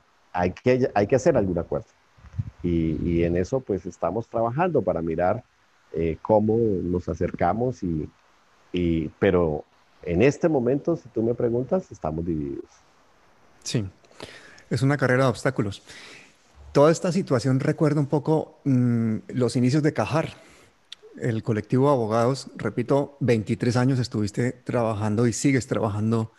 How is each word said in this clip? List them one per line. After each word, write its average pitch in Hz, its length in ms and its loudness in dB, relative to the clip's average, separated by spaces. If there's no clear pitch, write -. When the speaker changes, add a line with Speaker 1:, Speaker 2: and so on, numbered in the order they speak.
Speaker 1:
hay 92 200 0
que, 127 420 2
hay 104 140 2
que 135 80 2
hacer 143 200 2
algún 95 220 0
acuerdo. 76 300 -6
Y, 82 420 0
y 85 200 2
en 85 100 0
eso, 95 240 -2
pues, 95 260 -4
estamos 90 420 -4
trabajando 123 540 0
para 90 200 -2
mirar, 87 420 0
eh, 82 300 -2
cómo 110 360 2
nos 90 520 -2
acercamos, 90 760 -2
y, 80 260 -4
y, 82 380 0
pero 87 460 2
en 87 200 0
este 143 260 4
momento, 143 480 0
si 120 140 -14
tú 113 120 -4
me 117 120 0
preguntas, 127 580 -2
estamos 82 340 -6
divididos. 73 460 -6
Speaker 2:
Sí, 113 220 -4
es 127 120 -2
una 135 160 2
carrera 127 280 4
de 131 40 4
obstáculos. 113 540 -2
Toda 147 200 6
esta 170 200 0
situación 135 480 0
recuerda 151 400 0
un 143 80 0
poco, 151 560 -2
mm, 120 540 2
los 123 280 -2
inicios 127 280 2
de 151 100 2
Cajar, 131 360 -2
el 110 220 -2
colectivo 120 440 0
de 147 60 6
abogados. 117 600 0
Repito, 127 640 -2
veintitrés 117 580 0
años 127 220 2
estuviste 113 520 -2
trabajando 110 760 -2
y 113 60 0
sigues 135 340 0
trabajando 110 720 -2